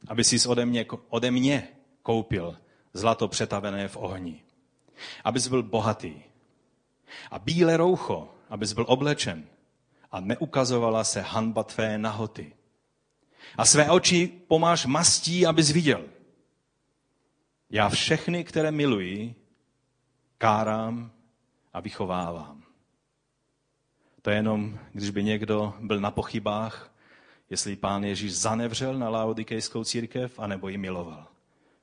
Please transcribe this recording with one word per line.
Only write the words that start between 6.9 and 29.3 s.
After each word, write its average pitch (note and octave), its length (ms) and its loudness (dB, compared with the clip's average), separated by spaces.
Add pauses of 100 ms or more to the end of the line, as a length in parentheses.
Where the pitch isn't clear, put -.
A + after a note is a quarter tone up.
A F#2+ 80 -10
bílé E3 380 4
roucho, E3 580 2 (140)
abys G#2+ 240 -4
byl A2 140 0
oblečen C3 600 2 (640)
a F#2+ 80 -6
neukazovala A#2 840 2
se G#2 180 -2
hanba A2 420 -2
tvé G#2+ 340 -2
nahoty. G#2+ 560 -6 (1040)
A A2+ 80 4
své D3 260 8
oči F3 360 4 (200)
pomáš E3 380 4
mastí, E3 600 2
abys D#3 260 4
viděl. D3 340 2 (1600)
Já G#2 200 4
všechny, E3 540 0
které D#3 280 0
miluji, A2+ 640 0 (1040)
kárám A2 760 0 (640)
a F#2 60 -8
vychovávám. F2 840 -6 (1600)
To - 80 -2
je G#2 60 4
jenom, G#2+ 440 0 (120)
když G2+ 180 -6
by G2+ 140 -2
někdo G#2+ 560 0
byl A2 200 -2
na G2+ 120 -2
pochybách, G#2+ 800 -6 (580)
jestli G2 260 -6
Pán G2 280 -2
Ježíš G2+ 320 -4
zanevřel A#2 640 -2
na A#2 100 -2
laodikejskou A2 760 -4